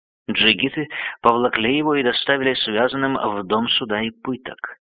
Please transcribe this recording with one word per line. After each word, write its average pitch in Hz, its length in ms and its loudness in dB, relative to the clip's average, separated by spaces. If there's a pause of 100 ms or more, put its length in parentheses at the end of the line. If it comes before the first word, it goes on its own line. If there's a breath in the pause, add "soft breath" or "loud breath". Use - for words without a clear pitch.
(300)
Джигиты 135 580 0 (340 loud breath)
поволокли 117 540 2
его 151 180 2
и 139 80 2
доставили 131 520 2
связанным 127 600 0
в 101 300 -2
дом 110 240 0
суда 107 340 -2
и 113 80 -2
пыток. - 480 -10 (260)